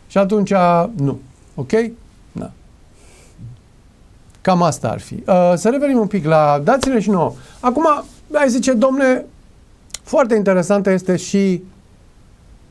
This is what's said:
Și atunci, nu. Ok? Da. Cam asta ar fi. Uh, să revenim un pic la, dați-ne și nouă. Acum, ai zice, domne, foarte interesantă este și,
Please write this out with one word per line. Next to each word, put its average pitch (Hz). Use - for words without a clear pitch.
Și -
atunci, 202
nu. 139
Ok? 131
Da. -
Cam 180
asta 147
ar 110
fi. -
Uh, 180
să 175
revenim 277
un 214
pic 185
la, 151
dați-ne 254
și 196
nouă. 165
Acum, 254
ai 294
zice, 262
domne, 262
foarte 233
interesantă 196
este 185
și, 190